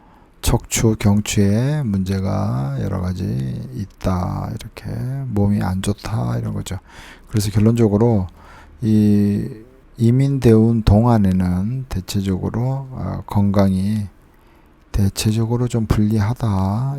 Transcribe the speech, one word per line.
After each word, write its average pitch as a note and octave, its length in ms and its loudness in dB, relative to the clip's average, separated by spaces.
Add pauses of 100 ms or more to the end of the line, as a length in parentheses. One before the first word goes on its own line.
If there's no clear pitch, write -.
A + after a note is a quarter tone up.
(420)
척추, - 580 0
경추에 G#2+ 840 2
문제가 G2+ 1000 -2
여러 F#2+ 200 -4
가지 A2 720 -4
있다, F#2+ 840 -4
이렇게 - 320 -14 (380)
몸이 G#2 340 0
안 F#2+ 180 -2
좋다, A#2 560 -4
이런 A2 160 -4
거죠. G2+ 240 -8 (500)
그래서 G#2 220 -2
결론적으로 G#2+ 800 2 (540)
이 G#2 680 2 (480)
이민대운 A#2 840 4
동안에는 G#2 1080 2
대체적으로, G2+ 1000 -4
어, F#2+ 380 -8
건강이 G2+ 800 0 (840)
대체적으로 A2+ 760 0
좀 A2+ 180 -2
불리하다, G#2+ 1120 0